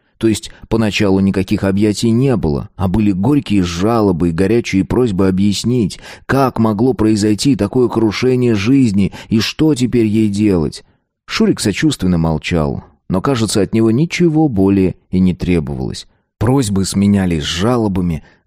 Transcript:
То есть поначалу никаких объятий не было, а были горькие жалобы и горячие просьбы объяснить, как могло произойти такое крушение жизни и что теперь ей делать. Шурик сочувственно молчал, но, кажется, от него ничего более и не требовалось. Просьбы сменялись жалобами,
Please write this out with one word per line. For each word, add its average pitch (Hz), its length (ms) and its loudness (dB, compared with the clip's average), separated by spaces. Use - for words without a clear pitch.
То 113 80 2
есть - 240 -2
поначалу 104 500 0
никаких 98 440 0
объятий 101 480 0
не 123 260 2
было, 73 380 -4
а 95 120 -2
были 104 240 0
горькие 104 520 0
жалобы 90 640 0
и - 20 -2
горячие 95 540 0
просьбы 101 420 0
объяснить, 101 720 0
как 127 340 0
могло 110 340 2
произойти 107 640 2
такое 113 340 0
крушение 120 680 0
жизни 104 560 2
и 110 100 2
что 156 360 0
теперь 123 300 0
ей 107 240 0
делать. 98 560 0
Шурик - 340 0
сочувственно 92 580 0
молчал, 80 680 -2
но, 92 120 -2
кажется, 113 400 -2
от 90 120 -2
него 110 180 2
ничего 160 560 2
более 98 480 2
и 90 100 -2
не 92 160 2
требовалось. 69 720 -4
Просьбы 107 460 0
сменялись 98 580 0
жалобами, 90 800 -2